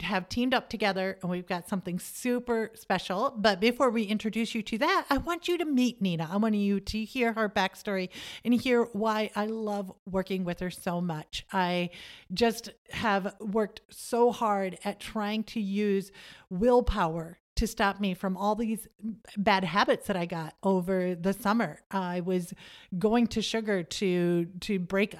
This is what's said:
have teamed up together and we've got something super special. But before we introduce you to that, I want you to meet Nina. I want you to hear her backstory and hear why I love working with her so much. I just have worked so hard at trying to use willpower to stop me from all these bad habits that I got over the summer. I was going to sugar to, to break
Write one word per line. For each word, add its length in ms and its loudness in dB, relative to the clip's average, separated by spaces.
have 260 -2
teamed 260 0
up 140 0
together 520 -2
and 80 -6
we've 200 -4
got 200 -6
something 300 -4
super 760 -2
special. 600 -2
But 220 4
before 320 4
we 140 0
introduce 500 -2
you 80 -2
to 160 -4
that, 320 2
I 80 4
want 300 -4
you 100 2
to 60 -2
meet 360 2
Nina. 300 0
I 60 -4
want 180 2
you 240 2
to 260 -6
hear 280 0
her 160 0
backstory 640 -2
and 100 4
hear 380 4
why 420 0
I 120 -2
love 460 -6
working 380 -2
with 160 -4
her 100 -4
so 300 -4
much. 520 -4
I 380 0
just 380 0
have 500 0
worked 400 -2
so 400 2
hard 540 0
at 160 -4
trying 440 -2
to 160 -6
use 520 0
willpower 880 2
to 100 2
stop 340 0
me 140 0
from 240 -2
all 160 2
these 340 -2
bad 280 4
habits 420 2
that 100 0
I 80 -2
got 380 -6
over 520 2
the 200 -2
summer. 460 0
I 300 -2
was 340 -2
going 280 4
to 160 -2
sugar 400 0
to, 640 2
to 180 0
break 420 0